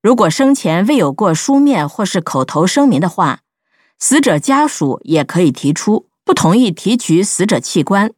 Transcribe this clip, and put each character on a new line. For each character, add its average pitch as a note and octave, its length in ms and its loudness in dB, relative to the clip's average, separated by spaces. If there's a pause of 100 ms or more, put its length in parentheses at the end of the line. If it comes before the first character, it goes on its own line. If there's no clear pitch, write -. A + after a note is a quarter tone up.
如 A#3 140 2
果 G3+ 160 2
生 C4+ 240 2
前 F3+ 320 -2
未 C#4+ 100 0
有 D3+ 160 0
过 E3+ 220 0
书 C#4 240 0
面 B3+ 300 2
或 - 160 -4
是 F#3 160 -4
口 C3+ 240 -4
头 D3+ 200 -2
声 C#4+ 240 2
明 F3 120 2
的 F#3 80 0
话， D#3+ 320 -2 (580)
死 - 220 0
者 F#3 180 2
家 C#4 300 0
属 C#3 360 -4
也 D3+ 200 0
可 - 160 -4
以 E3 100 4
提 C#3+ 220 -2
出 - 360 -2 (160)
不 F#4+ 80 0
同 F3 240 2
意 A#3+ 140 2
提 G3 260 -2
取 F3 260 0
死 G3 220 -2
者 G#3+ 140 0
器 - 240 -2
官。 G3+ 360 0